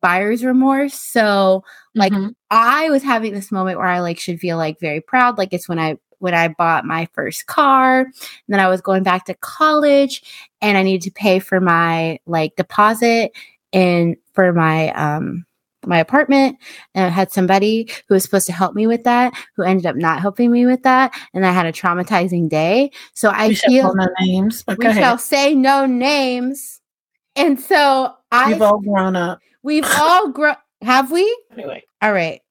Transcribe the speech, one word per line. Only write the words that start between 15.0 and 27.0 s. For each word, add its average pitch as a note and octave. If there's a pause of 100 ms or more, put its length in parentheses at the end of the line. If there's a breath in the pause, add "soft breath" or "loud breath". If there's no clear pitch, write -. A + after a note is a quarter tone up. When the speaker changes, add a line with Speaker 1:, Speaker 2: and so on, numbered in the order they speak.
Speaker 1:
my F3
apartment, C4+ (380 loud breath)
and F#3+
I -
had F3+
somebody G3+ (180 loud breath)
who G#3
was F#3+
supposed G3
to F3+
help F3
me G#3+
with A#3
that, B3 (240 loud breath)
who G3
ended F#3
up E3+
not D#3+
helping G3+
me A#3+
with B3+
that, C4 (220 loud breath)
and F#3+
I F3+
had F3+
a E3
traumatizing F3
day. F3 (260 loud breath)
So G#3+
I G#3+
Speaker 2:
We A3
shall -
Speaker 1:
feel C4
Speaker 2:
call F#3
no F#3+ (140)
names, F#3+
but G3
Speaker 1:
we A#3
Speaker 2:
go A3+
ahead. G#3+
Speaker 1:
shall B3
say C#4
no C4+
names. C4 (560)